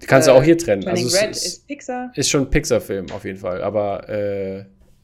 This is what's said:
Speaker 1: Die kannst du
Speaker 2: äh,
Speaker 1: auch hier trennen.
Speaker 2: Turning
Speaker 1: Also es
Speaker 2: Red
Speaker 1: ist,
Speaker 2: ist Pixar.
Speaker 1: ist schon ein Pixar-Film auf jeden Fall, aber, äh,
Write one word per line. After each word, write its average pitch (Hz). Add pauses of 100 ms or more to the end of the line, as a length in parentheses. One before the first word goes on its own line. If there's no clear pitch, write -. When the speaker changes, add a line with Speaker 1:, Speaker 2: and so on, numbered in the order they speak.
Speaker 1:
Die -
kannst 135
du 131
Speaker 2:
äh, -
Speaker 1:
auch 131
hier 165
trennen. 101
Speaker 2:
Turning 175
Speaker 1:
Also 175
es 202
Speaker 2:
Red 214
Speaker 1:
ist, -
Speaker 2:
ist -
Pixar. 254
Speaker 1:
ist 143
schon 143
ein 131
Pixar-Film 98
auf 101
jeden 95
Fall, 92
aber, 101
äh, 98 (400)